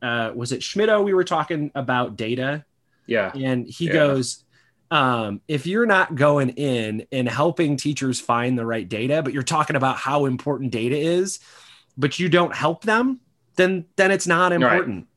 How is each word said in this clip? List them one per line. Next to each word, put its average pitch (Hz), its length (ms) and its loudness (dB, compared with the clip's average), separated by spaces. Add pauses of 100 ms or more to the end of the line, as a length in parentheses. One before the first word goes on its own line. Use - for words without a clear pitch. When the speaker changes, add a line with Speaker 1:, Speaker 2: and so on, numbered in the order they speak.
Speaker 1:
uh, 117 320 -2
was 120 180 -6
it 123 80 -4
Schmittou? 214 420 2
We 196 120 2
were 185 100 4
talking 156 500 -2
about 123 420 -2
data. 127 480 -4 (420)
Speaker 2:
Yeah. 107 280 0
Speaker 1:
And 131 320 -2
he - 200 -6
Speaker 2:
Yeah. 160 80 0
Speaker 1:
goes, 139 500 0 (460)
um, 120 580 0
"If 147 180 -4
you're 214 200 0
not 190 280 2
going 143 360 4
in 117 600 -2
and 127 160 0
helping 147 520 0
teachers 135 420 -2
find 120 380 0
the 113 80 -4
right 113 200 -4
data, 127 360 -2
but 131 100 -4
you're 139 100 -2
talking 151 320 0
about 131 220 0
how 139 300 0
important 131 440 -2
data 120 280 -2
is, 175 400 0 (580)
but 139 220 -2
you 180 100 0
don't 175 260 4
help 160 300 -2
them, 240 360 0 (360)
then, 185 300 2 (100)
then 196 140 4
it's 190 160 0
not 180 260 4
Speaker 2:
Right. 170 100 2
Speaker 1:
important, 117 440 2 (100)